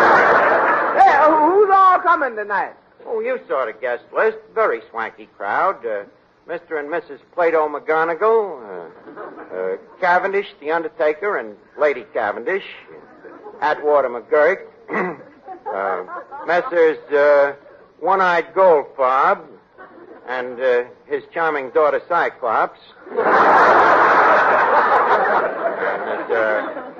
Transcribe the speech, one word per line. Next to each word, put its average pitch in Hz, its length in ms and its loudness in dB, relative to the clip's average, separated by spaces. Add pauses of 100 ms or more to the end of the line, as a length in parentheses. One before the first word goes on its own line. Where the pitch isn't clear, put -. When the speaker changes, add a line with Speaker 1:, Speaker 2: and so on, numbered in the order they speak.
(920)
Speaker 1:
Hey, 381 320 6
who, 320 100 4 (160)
who's 392 220 4
all 370 280 6
coming 311 360 0
tonight? 202 380 -4 (320)
Speaker 2:
Oh, 131 140 -6
you 247 280 -4
saw 135 160 -2
the 110 80 -8
guest 120 320 -6 (100)
list. 220 220 0 (180)
Very 185 360 -2
swanky 110 360 -10 (120)
crowd. 131 460 -2
Uh, 104 200 -6 (420)
Mister 165 320 -10
and 143 120 -10
Missus 156 280 -8 (160)
Plato 160 340 2
McGonigal, 160 920 -2
uh, 90 260 -14 (680)
uh, 92 220 -4 (240)
Cavendish, 185 460 0 (140)
the 147 100 -8
Undertaker, 165 680 -4
and 107 180 -10 (220)
Lady 131 340 -2
Cavendish, 120 520 -4 (1000)
Atwater 147 480 0
McGurk, 151 560 0 (240)
<clears throat> 180 280 -6 (540)
uh, 95 320 -4 (420)
Messrs., 165 520 0 (120)
uh, 143 440 4 (460)
One-Eyed 175 540 0
Goldfarb, 156 840 2 (880)
and, 123 320 -8
uh, 123 240 2 (220)
his 135 260 -6
charming 151 380 -2
daughter 143 380 2
Cyclops, 139 680 -2 (180)
<laughs> - 140 -20
and, - 80 -4 (3250)
uh, 107 500 -2 (180)